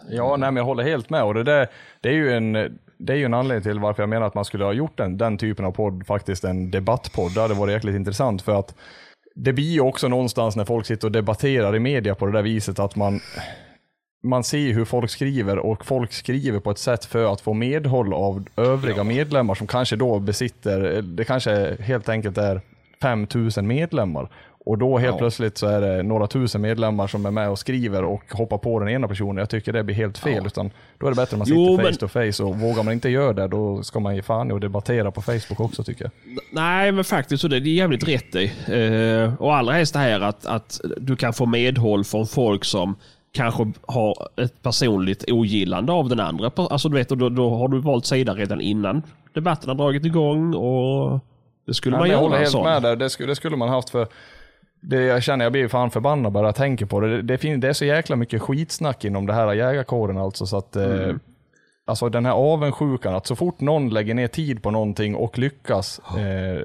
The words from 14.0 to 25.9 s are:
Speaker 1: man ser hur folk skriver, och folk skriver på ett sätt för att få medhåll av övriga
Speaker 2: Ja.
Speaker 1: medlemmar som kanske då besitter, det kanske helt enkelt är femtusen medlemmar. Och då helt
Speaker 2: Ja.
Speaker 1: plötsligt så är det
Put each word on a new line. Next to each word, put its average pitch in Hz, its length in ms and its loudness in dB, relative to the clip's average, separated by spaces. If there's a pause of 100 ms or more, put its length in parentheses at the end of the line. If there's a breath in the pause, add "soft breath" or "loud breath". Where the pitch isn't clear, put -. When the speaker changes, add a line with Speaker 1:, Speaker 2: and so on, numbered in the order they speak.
Speaker 1:
man 127 200 0
ser 147 280 0
hur 113 120 2
folk 120 260 -2
skriver, 117 480 -2
och 107 280 -2
folk 123 260 -2
skriver 120 480 -2
på 107 100 -2
ett 101 80 -2
sätt 120 260 -2
för 113 280 2
att 101 80 -4
få 107 120 -2
medhåll 123 600 0
av 98 300 -2 (120)
övriga 127 400 2
Speaker 2:
Ja. 101 80 -2
Speaker 1:
medlemmar 127 500 0
som 104 120 -8
kanske 123 300 0
då 117 220 2
besitter, 101 840 -2
det 87 220 -4
kanske 104 560 0
helt 117 280 -2
enkelt 107 300 -2
är 98 220 0 (420)
femtusen 110 640 0
medlemmar. 113 600 -2 (360 loud breath)
Och 107 140 0
då 127 200 4
helt 127 160 2
Speaker 2:
Ja. 87 40 -4
Speaker 1:
plötsligt 113 400 0
så 104 80 0
är 104 140 2
det 95 220 2